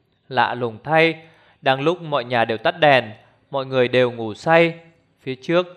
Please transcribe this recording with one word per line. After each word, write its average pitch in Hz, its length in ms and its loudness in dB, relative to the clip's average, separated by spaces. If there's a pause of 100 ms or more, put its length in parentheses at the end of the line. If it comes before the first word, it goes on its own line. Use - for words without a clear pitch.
(280)
Lạ 120 260 -2
lùng 120 300 -8
thay, 160 380 0 (400)
đang 135 180 0
lúc 170 220 -2
mọi 143 220 -4
nhà 120 200 0
đều 113 140 -4
tắt 170 220 -4
đèn, 131 320 4 (380)
mọi 135 160 -6
người 131 220 0
đều 123 220 2
ngủ 113 240 -8
say, 165 400 2 (460)
phía 131 140 -10
trước 170 320 -2 (100)